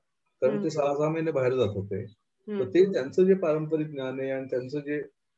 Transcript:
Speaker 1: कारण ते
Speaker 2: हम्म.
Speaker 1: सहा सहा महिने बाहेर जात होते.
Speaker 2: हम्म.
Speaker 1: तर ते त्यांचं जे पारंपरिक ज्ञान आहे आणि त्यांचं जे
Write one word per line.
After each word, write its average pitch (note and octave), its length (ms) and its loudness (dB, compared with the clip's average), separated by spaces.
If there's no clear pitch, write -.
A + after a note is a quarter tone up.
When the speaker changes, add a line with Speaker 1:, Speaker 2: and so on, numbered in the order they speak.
Speaker 1:
कारण C3 120 2
ते G#3 40 -2
Speaker 2:
हम्म. G3+ 100 -2
Speaker 1:
सहा C#3+ 300 0
सहा D3+ 120 2
महिने D#3+ 220 -2
बाहेर C3 220 2
जात B2+ 140 2
होते. G2+ 360 -6
Speaker 2:
हम्म. - 560 -12
Speaker 1:
तर - 100 -2
ते F#3+ 240 6
त्यांचं F#3 300 0
जे F#3+ 100 6
पारंपरिक D#3 540 0
ज्ञान C3+ 320 -6
आहे C3+ 120 -4
आणि C3+ 140 -4
त्यांचं C3 340 -4
जे C#3+ 220 -4